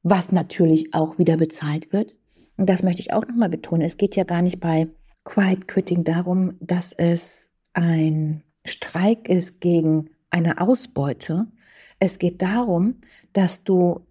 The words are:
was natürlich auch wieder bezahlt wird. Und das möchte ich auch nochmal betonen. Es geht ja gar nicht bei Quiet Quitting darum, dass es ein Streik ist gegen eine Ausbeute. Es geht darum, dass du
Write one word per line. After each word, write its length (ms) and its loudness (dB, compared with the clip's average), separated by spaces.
was 300 2
natürlich 600 2
auch 240 -2
wieder 180 4
bezahlt 560 -2
wird. 220 -4
Und 120 2
das 140 2
möchte 180 -2
ich 120 -8
auch 140 -2
nochmal 220 -2
betonen. 340 -4
Es 140 -4
geht 200 -2
ja 80 0
gar 180 -2
nicht 180 -2
bei 280 0
Quiet 440 0
Quitting 360 -2
darum, 560 0
dass 320 -4
es 580 -2
ein 720 0
Streik 640 -2
ist 320 -2
gegen 500 2
eine 300 0
Ausbeute. 840 -2
Es 200 0
geht 240 -2
darum, 540 0
dass 300 0
du 480 2